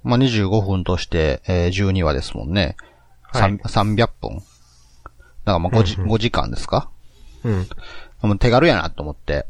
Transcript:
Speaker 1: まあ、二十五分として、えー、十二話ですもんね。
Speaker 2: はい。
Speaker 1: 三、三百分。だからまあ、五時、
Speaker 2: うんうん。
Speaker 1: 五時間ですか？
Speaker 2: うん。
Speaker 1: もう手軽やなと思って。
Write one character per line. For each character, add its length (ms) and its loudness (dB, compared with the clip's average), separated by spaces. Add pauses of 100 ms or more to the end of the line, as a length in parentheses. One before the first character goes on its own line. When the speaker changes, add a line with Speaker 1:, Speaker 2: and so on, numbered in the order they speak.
Speaker 1:
ま 100 0
あ、 40 4
二 100 4
十 180 2
五 160 2
分 220 0
と 120 0
し 120 -6
て、 400 0
え 180 2
ー、 40 2
十 200 0
二 140 2
話 80 2
で 100 -2
す 140 -8
も 100 -8
ん 60 -4
ね。 240 0 (460)
Speaker 2:
は 260 0
い。 160 0
Speaker 1:
三、 320 0
三 0 -
百 240 2
分。 160 -8
だ 0 -
か 80 -12 (1000)
ら 120 2
ま 140 -2
あ、 40 2
五 60 6
時、 140 0
Speaker 2:
う 20 -6
ん 40 -4
う 40 -2
ん。 40 0
Speaker 1:
五 80 2
時 120 0
間 220 -2
で 40 -6
す 120 -6
か？ 200 0 (540)
Speaker 2:
う 80 -2
ん。 160 0 (560)
Speaker 1:
も 100 2
う 60 0
手 120 4
軽 160 6
や 100 4
な 120 -2
と 140 -8
思 100 -6
っ 20 -10
て。 340 -4